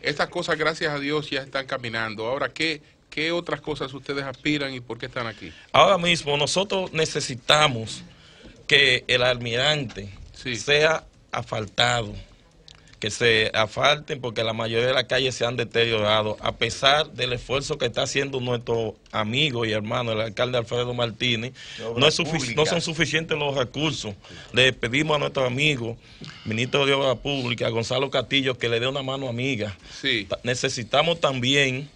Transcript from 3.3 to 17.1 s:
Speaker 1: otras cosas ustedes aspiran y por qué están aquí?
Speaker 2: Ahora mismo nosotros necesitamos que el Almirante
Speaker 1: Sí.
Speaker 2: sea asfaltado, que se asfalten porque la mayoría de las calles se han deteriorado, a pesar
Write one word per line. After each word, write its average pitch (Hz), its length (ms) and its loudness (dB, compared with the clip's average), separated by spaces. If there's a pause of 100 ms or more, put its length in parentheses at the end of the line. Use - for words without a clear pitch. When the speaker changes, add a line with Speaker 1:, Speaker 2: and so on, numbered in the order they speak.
Speaker 1:
otras 170 300 -4
cosas 147 320 -6
ustedes 139 320 -6
aspiran 139 480 -2
y 127 80 -10
por 117 180 -10
qué 135 80 -8
están 120 180 -6
aquí? 104 260 -10 (200)
Speaker 2:
Ahora 180 260 8
mismo 170 400 0
nosotros 185 540 0
necesitamos 143 1120 2 (640)
que 139 400 6
el 123 160 4
Almirante 123 920 0 (220)
Speaker 1:
Sí. 123 220 -6
Speaker 2:
sea 151 480 2 (260)
asfaltado, 117 840 -2 (840)
que 107 120 -4
se 110 420 4
asfalten 139 640 2
porque 120 240 -4
la 110 80 -2
mayoría 113 360 0
de 131 60 2
las 131 120 2
calles 127 280 0
se 117 120 -2
han 120 100 -2
deteriorado, 107 880 2
a 113 160 -2
pesar 139 540 2